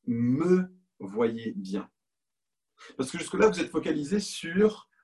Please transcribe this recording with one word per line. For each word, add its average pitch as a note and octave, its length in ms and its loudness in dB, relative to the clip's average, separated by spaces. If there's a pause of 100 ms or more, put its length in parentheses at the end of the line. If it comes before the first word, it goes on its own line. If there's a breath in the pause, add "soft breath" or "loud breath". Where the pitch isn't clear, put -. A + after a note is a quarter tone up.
me C#3+ 640 2 (280)
voyez A2 560 -2
bien ? F#2+ 340 -6 (1040 loud breath)
Parce C3 140 -4
que E3+ 80 -8
jusque-là, F#3+ 300 2
vous F3+ 120 0
êtes - 100 -4
focalisé D#3 500 -2
sur G3 680 0 (160)